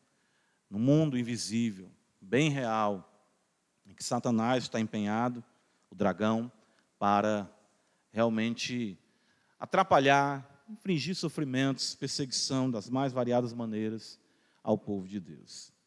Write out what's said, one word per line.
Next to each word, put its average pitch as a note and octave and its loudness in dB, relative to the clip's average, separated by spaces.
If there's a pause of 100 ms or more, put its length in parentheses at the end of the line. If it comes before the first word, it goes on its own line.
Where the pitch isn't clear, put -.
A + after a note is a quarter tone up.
(680)
No G2 -6
mundo C#3+ 4
invisível, A2 -4 (300)
bem A#2+ 2
real, A2 0 (880)
em - -20
que - -16
Satanás A#2+ 0
está A2+ -4
empenhado, A2+ -2 (480)
o F#2+ -20
dragão, G#2+ 0 (480)
para G#2 2 (640)
realmente A2+ -2 (580)
atrapalhar, C#3 4
infligir F#3 -4
sofrimentos, C3+ -2
perseguição C3 -2
das A2 -4
mais C3 0
variadas A#2+ 0
maneiras A2 -6 (420)
ao G#2+ 2
povo G2 -6
de G2+ -8
Deus. D2 -20 (160)